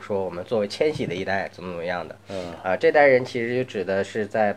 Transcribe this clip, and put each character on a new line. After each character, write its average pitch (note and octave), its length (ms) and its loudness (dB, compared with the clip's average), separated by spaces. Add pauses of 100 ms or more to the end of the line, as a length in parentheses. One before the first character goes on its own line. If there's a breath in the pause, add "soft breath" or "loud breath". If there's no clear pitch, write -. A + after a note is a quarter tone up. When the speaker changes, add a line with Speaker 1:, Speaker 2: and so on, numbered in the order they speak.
Speaker 1:
说 G2 240 -2
我 F2+ 40 -4
们 F2 140 -8
作 A2 160 0
为 G2+ 80 0
千 D3+ 260 0
禧 C3+ 120 -4
的 E2+ 100 -4
一 F#2 80 -4
代 F#2+ 300 -2
怎 E2+ 100 -14
么 F#2 80 -8
怎 E2+ 60 -8
么 E2 80 -6
样 F2 200 -4
的。 - 80 -14 (140)
Speaker 2:
嗯。 F2+ 340 -8
Speaker 1:
啊， F#2 140 0
这 D#3+ 160 4
代 D3 160 8
人 C3 160 6
其 B2+ 160 -6
实 A#2+ 160 -2
就 B2+ 80 0
指 G#2+ 220 -4
的 G2 180 0
是 G#2+ 220 -4
在 G#2 320 2